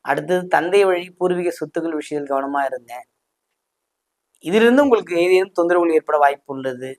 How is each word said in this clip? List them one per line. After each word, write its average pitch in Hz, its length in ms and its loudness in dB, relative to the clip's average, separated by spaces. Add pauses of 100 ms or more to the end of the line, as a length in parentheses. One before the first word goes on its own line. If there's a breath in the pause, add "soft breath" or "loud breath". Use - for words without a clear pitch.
அடுத்தது 156 460 -2
தந்தை 180 380 2
வழி 180 260 -2
பூர்வீக 180 400 -2
சொத்துக்கள் 165 440 -8
விஷயத்தில் 147 380 -8
கவனமா 139 320 -2
இருங்க. 123 420 -10 (1300)
இதிலிருந்து 226 440 4
உங்களுக்கு 214 340 0
ஏதேனும் 185 440 2
தொந்தரவுகள் 170 340 2
ஏற்பட 151 240 0
வாய்ப்பு 143 360 0
உள்ளது. 131 440 -8